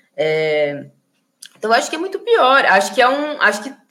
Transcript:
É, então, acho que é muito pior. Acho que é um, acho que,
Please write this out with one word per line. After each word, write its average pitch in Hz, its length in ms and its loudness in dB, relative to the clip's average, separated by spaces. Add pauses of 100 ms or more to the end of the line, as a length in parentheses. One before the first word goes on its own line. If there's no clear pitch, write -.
(160)
É, 151 720 -2 (680)
então, 220 140 -4
acho 277 180 2
que 320 60 -6
é 311 40 -8
muito 370 200 -8
pior. 277 460 2
Acho 196 280 2
que 254 80 2
é 247 80 4
um, 294 320 -4
acho 214 220 0
que, 269 100 -14 (160)